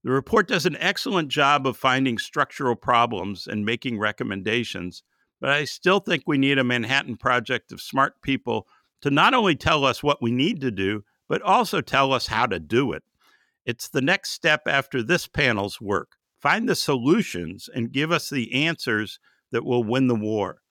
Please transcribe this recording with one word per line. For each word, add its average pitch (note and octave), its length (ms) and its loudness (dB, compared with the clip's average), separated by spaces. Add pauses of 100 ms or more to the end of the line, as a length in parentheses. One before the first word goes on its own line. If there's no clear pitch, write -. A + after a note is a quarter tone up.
The B2+ 60 -4
report D#3 360 2
does F3+ 200 -2
an D3+ 120 -2
excellent F3+ 500 -2
job C#3+ 380 4
of B2 100 0
finding C3 420 2
structural C3 580 -2
problems A2+ 720 0
and G#2+ 180 -4
making A#2 340 -4
recommendations, G#2+ 1040 -4 (380)
but C3+ 100 -2
I D3 140 0
still F#3 360 0
think E3+ 260 -2
we D3 120 2
need C3+ 200 4
a C3 60 2
Manhattan B2 520 0
Project B2 560 -2
of G#2 80 -16
smart - 420 0
people B2 460 -4 (340)
to C#3+ 80 -2
not F3 240 4
only G3 220 4
tell D#3 280 0
us B2+ 180 0
what C#3+ 200 0
we A#2 80 0
need D3+ 300 0
to C3 100 -2
do, G2+ 340 -2 (240)
but D3 140 -2
also G3 380 2
tell C3+ 320 0
us B2 160 -2
how A#2 180 0
to F#2 140 -4
do G#2+ 320 0
it. C2+ 100 -8 (600)
It's - 240 -8
the C3+ 140 -2
next F3 280 0
step - 380 0
after C#3 340 -2
this D#3+ 240 0
panel's G#2+ 540 -2
work. G2+ 320 -4 (260)
Find G3+ 300 0
the F#3 80 2
solutions A#2+ 1000 -2
and A#2+ 160 -4
give D3+ 220 -2
us - 160 -2
the B2+ 240 -4
answers B2+ 680 -2 (320)
that A#2 140 -2
will B2 180 2
win B2+ 240 2
the A#2+ 80 2
war. G#2+ 560 -2